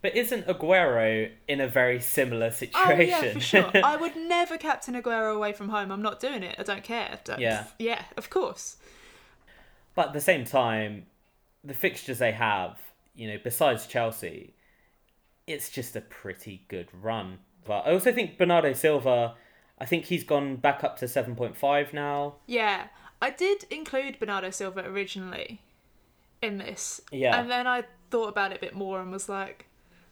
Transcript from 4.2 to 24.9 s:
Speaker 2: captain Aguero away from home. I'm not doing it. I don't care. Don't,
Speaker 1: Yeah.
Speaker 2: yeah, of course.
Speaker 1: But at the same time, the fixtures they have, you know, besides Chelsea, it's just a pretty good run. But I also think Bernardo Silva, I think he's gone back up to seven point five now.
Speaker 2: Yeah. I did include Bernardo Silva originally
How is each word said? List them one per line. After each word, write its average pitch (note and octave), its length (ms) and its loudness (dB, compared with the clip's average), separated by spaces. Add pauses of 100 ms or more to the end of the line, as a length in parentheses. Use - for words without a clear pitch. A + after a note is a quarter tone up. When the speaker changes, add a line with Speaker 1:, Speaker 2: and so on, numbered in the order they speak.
Speaker 2:
captain C#4+ 440 -4
Aguero A3 340 0
away G#3 180 -2
from G#3 160 -8
home. G#3 220 -4
I'm G3 100 -6
not G#3+ 180 -4
doing B3 240 -4
it. F3 160 -8
I - 40 -6
don't G3 200 -4
care. - 400 -6
Don't, - 160 -8
Speaker 1:
Yeah. A2 260 0 (140)
Speaker 2:
yeah, A3+ 240 -4 (140)
of - 120 -12
course. - 480 -2 (1160)
Speaker 1:
But E3+ 120 2
at - 60 -8
the D3 80 -2
same D3+ 220 2
time, A2 600 0 (580)
the C#3 100 -12
fixtures - 460 -4
they A#2 140 2
have, G#2 440 -2 (380)
you A2 140 -12
know, G#2 120 -8
besides B2 460 2
Chelsea, A2+ 680 -4 (920)
it's D3 220 -8
just - 260 -8
a G#2 60 -6
pretty - 680 -14
good F2+ 260 -8
run. F#2+ 440 -6 (280)
But G#2 220 -2
I D3+ 60 6
also F#3+ 180 4
think A#3+ 260 -2
Bernardo E3+ 360 6
Silva, B2 640 2 (440)
I B2 60 -8
think E3 200 -2
he's F3 200 -2
gone C#3+ 320 0
back D3 260 2
up - 160 -2
to B2+ 80 -4
seven A#2+ 280 -2
point A#2+ 200 -4
five C#3+ 380 2
now. C#3+ 420 -4 (100)
Speaker 2:
Yeah. A3 420 0 (340)
I C4 80 2
did F#4+ 400 0
include C#4 500 -4
Bernardo G3 300 -4
Silva F#3+ 360 -6
originally F#3+ 760 -8 (800)